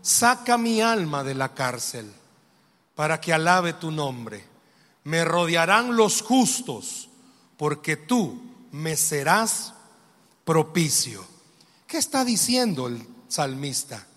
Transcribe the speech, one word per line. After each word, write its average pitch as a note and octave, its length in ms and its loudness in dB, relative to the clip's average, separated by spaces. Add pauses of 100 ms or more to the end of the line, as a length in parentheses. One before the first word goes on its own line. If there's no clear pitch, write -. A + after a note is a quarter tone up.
"Saca A#3+ 560 2
mi A3+ 220 0
alma F3 440 0
de C3+ 100 -6
la C3 200 -4
cárcel A#2+ 580 -6 (840)
para D#3 260 -2
que E3+ 120 -2
alabe E3+ 400 4
tu D#3+ 180 -8
nombre. B2 540 -6 (600)
Me E3 200 0
rodearán F3 720 2
los G#3+ 260 4
justos - 880 0 (480)
porque D3 400 -2
tú G3 440 -2 (320)
me D#3 240 -6
serás E3 800 0 (680)
propicio". D3+ 840 0 (600)
¿Qué E4 120 -6
está C4+ 260 0
diciendo A#3 600 0
el A#2 200 -8 (220)
salmista? C3+ 800 -6 (100)